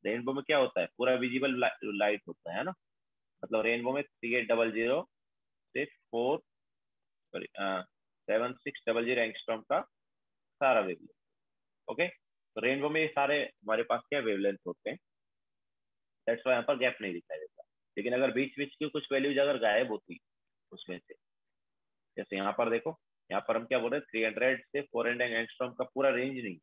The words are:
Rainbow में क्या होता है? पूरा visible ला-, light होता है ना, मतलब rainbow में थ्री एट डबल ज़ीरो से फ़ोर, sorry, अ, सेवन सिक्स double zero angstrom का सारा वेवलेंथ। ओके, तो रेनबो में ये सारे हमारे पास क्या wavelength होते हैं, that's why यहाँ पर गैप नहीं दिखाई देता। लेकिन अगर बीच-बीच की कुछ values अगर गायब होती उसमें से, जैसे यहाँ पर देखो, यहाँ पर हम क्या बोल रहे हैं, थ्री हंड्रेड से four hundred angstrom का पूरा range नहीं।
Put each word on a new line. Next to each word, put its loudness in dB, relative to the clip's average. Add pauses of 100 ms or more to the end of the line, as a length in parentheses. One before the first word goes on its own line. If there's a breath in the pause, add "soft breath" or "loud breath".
Rainbow 0
में -4
क्या 2
होता 2
है? 0 (100)
पूरा 2
visible 0
ला-, 0
light 0
होता -10
है -4
ना, -6 (680)
मतलब -2
rainbow 0
में -2
थ्री -6
एट 0
डबल 2
ज़ीरो 0 (760)
से -2
फ़ोर, -2 (960)
sorry, -8
अ, -4 (480)
सेवन 0
सिक्स -12
double 2
zero 2
angstrom -4
का 0 (800)
सारा 6
वेवलेंथ। -6 (680)
ओके, -2 (480)
तो -6
रेनबो 2
में 2
ये 2
सारे 2
हमारे -2
पास 0
क्या 0
wavelength 0 (100)
होते -6
हैं, -6 (1300)
that's 0
why 2
यहाँ 2
पर 0
गैप 0
नहीं -4
दिखाई -10
देता। -16 (340)
लेकिन -2
अगर 2
बीच-बीच -4
की -4
कुछ -6
values 2
अगर 4
गायब 4
होती -8 (520)
उसमें -10
से, -20 (1040)
जैसे -6
यहाँ 0
पर 2
देखो, -2 (320)
यहाँ -2
पर 2
हम -2
क्या 2
बोल 0
रहे 0
हैं, -14
थ्री 0
हंड्रेड 0
से -4
four 0
hundred 0
angstrom -2
का -4
पूरा 2
range -2
नहीं। -6